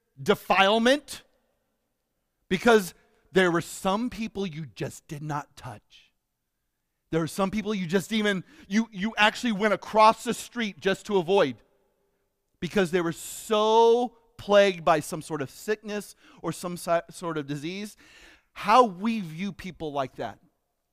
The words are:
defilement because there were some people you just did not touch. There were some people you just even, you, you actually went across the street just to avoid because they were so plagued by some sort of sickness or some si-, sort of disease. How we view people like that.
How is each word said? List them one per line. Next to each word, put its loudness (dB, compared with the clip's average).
defilement 2
because 4
there 4
were 2
some -4
people -8
you -10
just -12
did -14
not -8
touch. -20
There -2
were -2
some -4
people -4
you -4
just -2
even, 0
you, 0
you -6
actually 2
went 0
across 4
the -4
street -8
just -2
to 0
avoid 2
because 0
they 0
were -2
so 2
plagued 4
by 4
some -10
sort -8
of -8
sickness -8
or -6
some -10
si-, -2
sort -8
of -8
disease. -10
How 4
we -2
view -8
people -12
like -6
that. -10